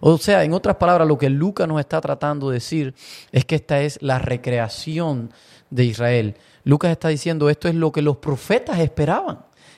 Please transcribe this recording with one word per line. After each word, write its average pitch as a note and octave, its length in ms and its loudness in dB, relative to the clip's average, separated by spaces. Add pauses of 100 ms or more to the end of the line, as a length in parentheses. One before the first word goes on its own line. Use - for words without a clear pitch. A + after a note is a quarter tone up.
O D#3+ 180 6
sea, G3 240 2
en D#3 120 0
otras G3 200 0
palabras, F3 320 4
lo D3+ 120 4
que C3+ 120 0
Lucas E3+ 380 0
nos D#3 100 -2
está D#3 220 -2
tratando D3 500 -4
de B2+ 40 -2
decir C3+ 400 -4 (360)
es C3 140 2
que - 100 -4
esta D3 260 0
es C#3+ 220 -4
la C3 160 0
recreación B2 1120 -4 (400)
de B2 140 2
Israel. A#2 500 0 (300)
Lucas D3 260 2
está E3 180 -2
diciendo, D3+ 400 0
esto D3 200 0
es E3 80 0
lo D#3+ 160 0
que D#3 100 -2
los D3 140 2
profetas G3 640 -2
esperaban. E3 680 -2 (300)